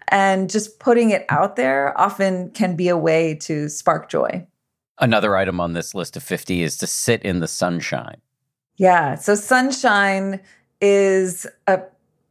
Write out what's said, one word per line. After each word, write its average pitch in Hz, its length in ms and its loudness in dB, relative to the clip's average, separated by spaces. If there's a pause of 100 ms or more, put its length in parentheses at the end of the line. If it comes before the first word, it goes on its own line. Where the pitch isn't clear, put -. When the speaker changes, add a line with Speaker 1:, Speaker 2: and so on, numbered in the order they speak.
Speaker 1:
And 190 420 2
just 208 300 -6
putting 233 320 4
it - 180 -2
out 190 280 0
there 262 420 0
often 190 520 0
can 185 240 -2
be 180 140 0
a 175 80 2
way 160 440 2
to 147 280 -4
spark 160 400 -2
joy. 71 380 -4 (500)
Speaker 2:
Another 107 380 4
item 92 240 0
on 85 140 -4
this 85 200 -6
list 90 240 -8
of 76 60 -14
fifty 87 400 -4
is 73 140 -4
to 90 100 -6
sit - 340 -2
in 90 180 -2
the 82 80 -4
sunshine. 85 720 -6 (580)
Speaker 1:
Yeah. 175 360 4
So 202 220 0
sunshine 202 1080 0 (400)
is 196 640 2 (220)
a 190 140 2 (500)